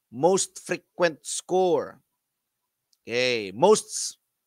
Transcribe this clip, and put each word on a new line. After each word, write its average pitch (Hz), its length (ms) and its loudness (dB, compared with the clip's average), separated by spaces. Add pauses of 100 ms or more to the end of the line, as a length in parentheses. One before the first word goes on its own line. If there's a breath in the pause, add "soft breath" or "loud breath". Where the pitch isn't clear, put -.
(100)
most 175 500 0
frequent 170 640 -4
score. 170 800 -2 (960)
Okay, 117 540 -2
most - 640 0 (280)